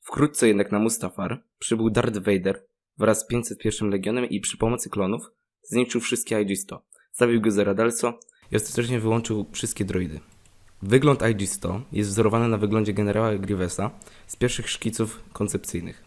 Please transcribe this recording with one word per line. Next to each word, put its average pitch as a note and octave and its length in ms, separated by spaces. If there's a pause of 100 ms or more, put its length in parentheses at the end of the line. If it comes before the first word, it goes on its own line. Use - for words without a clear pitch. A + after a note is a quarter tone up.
Wkrótce - 460
jednak G2+ 240
na G#2 80
Mustafar G#2+ 640 (160)
przybył A2+ 300
Darth A2+ 280
Vader G2 480 (320)
wraz G#2+ 220
z - 80
pięćset A#2+ 320
pierwszym G#2+ 300
Legionem G2+ 360
i - 140
przy - 180
pomocy A#2 320
klonów G2+ 320 (420)
zniszczył A#2+ 380
wszystkie A2 400
I G#2 40
G G2 100
sto, - 300 (260)
zabił A#2 300
Gizora G2+ 320
Delco A#2 460 (320)
i - 40
ostatecznie A#2 440
wyłączył A2 520
wszystkie - 340
droidy. F2+ 340 (640)
Wygląd C3 400 (100)
I A2 40
G G2 120
sto - 340 (100)
jest G#2 180
wzorowany A2 380
na A2+ 100
wyglądzie G#2 360
generała G#2+ 420
Grievousa F#2+ 560 (360)
z - 80
pierwszych B2 340
szkiców - 540 (100)
koncepcyjnych. - 720